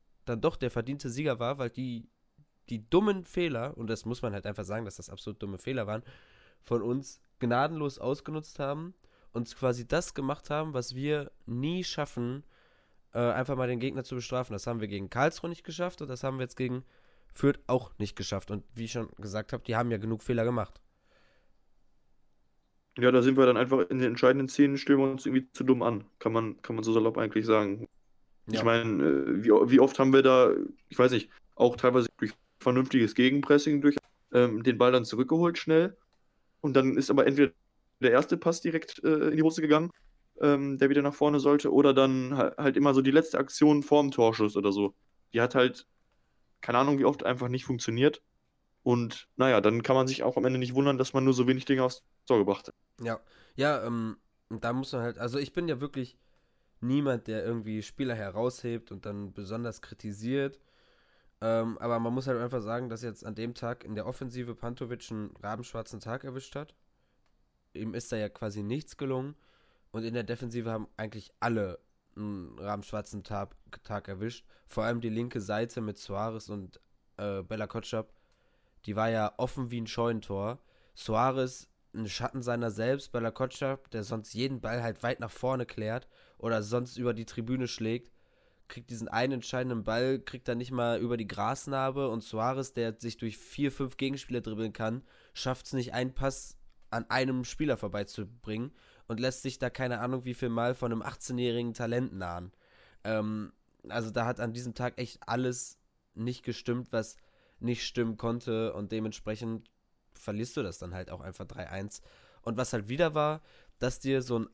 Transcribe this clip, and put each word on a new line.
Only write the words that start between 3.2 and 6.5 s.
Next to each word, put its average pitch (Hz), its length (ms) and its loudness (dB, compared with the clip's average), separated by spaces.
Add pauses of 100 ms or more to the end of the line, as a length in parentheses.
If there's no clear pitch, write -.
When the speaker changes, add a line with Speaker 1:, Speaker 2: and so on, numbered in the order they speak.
Speaker 1:
Fehler, 147 520 -4
und 113 140 -8
das 107 140 -4
muss 120 180 -6
man 113 100 -4
halt 98 140 -8
einfach 104 160 -8
sagen, 104 220 -6
dass 98 100 -12
das - 160 -16
absolut - 320 -14
dumme 98 160 -10
Fehler 127 300 -6
waren, 110 160 -6 (580)